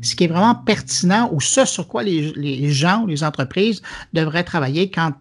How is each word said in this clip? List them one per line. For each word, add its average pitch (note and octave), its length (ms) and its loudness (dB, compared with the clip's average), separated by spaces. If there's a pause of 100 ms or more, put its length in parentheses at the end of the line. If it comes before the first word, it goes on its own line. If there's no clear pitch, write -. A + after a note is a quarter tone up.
ce - 160 -4
qui F3+ 80 4
est - 20 4
vraiment G3 280 4
pertinent G#3+ 760 0
ou D3+ 80 0
ce - 240 2
sur - 240 -4
quoi A#3+ 160 -4
les, D#3 320 0
les C#3+ 340 -2
gens F3 340 2
ou G#3 40 -2
les D3+ 160 -2
entreprises F3+ 580 0 (300)
devraient D#3+ 320 0
travailler E3 480 -2
quand E3 300 -2